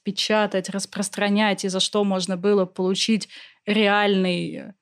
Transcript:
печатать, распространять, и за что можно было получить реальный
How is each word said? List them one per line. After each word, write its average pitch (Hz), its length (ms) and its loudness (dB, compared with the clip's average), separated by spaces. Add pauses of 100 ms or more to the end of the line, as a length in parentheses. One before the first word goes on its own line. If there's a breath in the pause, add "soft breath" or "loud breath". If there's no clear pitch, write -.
печатать, 202 680 0
распространять, 202 960 -2
и 196 40 -2
за 185 120 -2
что 208 240 0
можно 185 320 -2
было 196 280 2
получить 190 640 -2 (380 loud breath)
реальный 196 1160 0